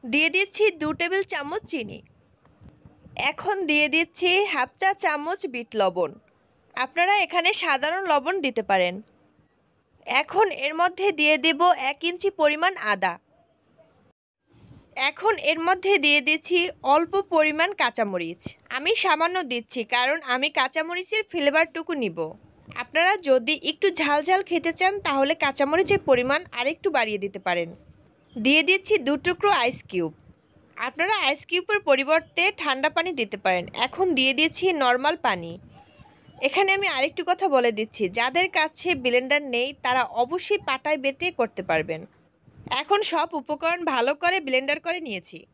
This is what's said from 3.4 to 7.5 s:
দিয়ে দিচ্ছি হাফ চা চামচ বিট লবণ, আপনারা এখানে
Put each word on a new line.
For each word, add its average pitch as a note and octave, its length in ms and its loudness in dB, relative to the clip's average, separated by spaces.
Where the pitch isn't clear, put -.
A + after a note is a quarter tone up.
দিয়ে D4+ 240 2
দিচ্ছি E4 400 0
হাফ D4 340 -4
চা F#4+ 140 2
চামচ E4 540 -2
বিট A#3+ 280 -8
লবণ, F3+ 360 0
আপনারা E4+ 380 0
এখানে F4 280 0